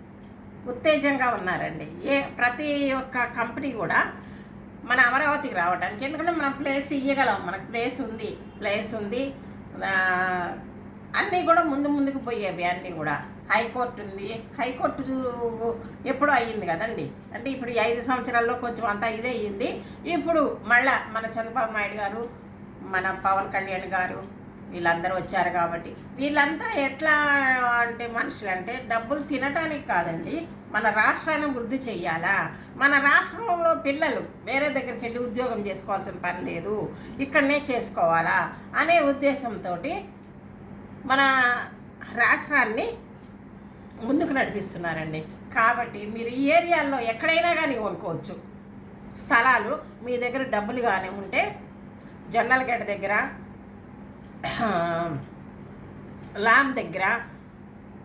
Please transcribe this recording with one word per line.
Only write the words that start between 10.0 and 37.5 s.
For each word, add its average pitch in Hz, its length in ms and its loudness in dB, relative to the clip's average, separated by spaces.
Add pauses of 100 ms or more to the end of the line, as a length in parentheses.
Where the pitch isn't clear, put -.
అన్నీ 359 260 2
కూడా 330 200 6
ముందు 285 260 2
ముందుకు 277 300 2
పోయేవి 208 460 -2
అన్నీ 180 260 0
కూడా. 151 360 -2 (260)
హైకోర్టు 233 500 0
ఉంది, 202 400 -8 (180)
హైకోర్టు 269 420 -2 (1040)
ఎప్పుడో 277 260 4
అయ్యింది 226 340 2
కదండి, 175 460 -2 (220)
అంటే 233 160 -6
ఇప్పుడు 247 200 -6
ఈ 226 80 2
ఐదు 233 240 2
సంవత్సరాల్లో 240 520 2
కొంచెం 233 320 -4
అంతా 208 220 0
ఇదే 226 200 -2
అయ్యింది. 214 560 -2 (220)
ఇప్పుడు 320 580 2
మళ్ళా 240 460 4
మన 220 160 -4
చంద్రబాబు 226 460 -2
నాయుడు 208 220 -2
గారు, 214 360 -4 (520)
మన 185 420 -2
పవన్ 196 280 2
కళ్యాణ్ 190 320 -2
గారు, 190 560 -4 (280)
వీళ్ళందరూ 175 480 2
వచ్చారు 180 340 0
కాబట్టి, 170 460 -2 (200)
వీళ్ళంతా 294 640 2
ఎట్లా 277 320 2 (680)
అంటే 233 280 0
మనుషులు 226 440 -4
అంటే 185 420 -4
డబ్బులు 233 280 0
తినటానికి 285 680 -2
కాదండి, 180 580 0 (240)
మన 214 180 2
రాష్ట్రాన్ని 285 580 4
వృద్ధి 247 300 -2
చెయ్యాలా, 175 800 0 (220)
మన 277 220 6
రాష్ట్రంలో 339 760 4
పిల్లలు 285 460 0 (240)
వేరే 269 240 2
దగ్గరికి 247 380 -2
వెళ్ళి 233 120 -4
ఉద్యోగం 233 480 -2
చేసుకోవాల్సిన 190 460 -4 (120)
పని 180 200 -2
లేదు, 170 520 -4 (240)
ఇక్కడనే 285 500 4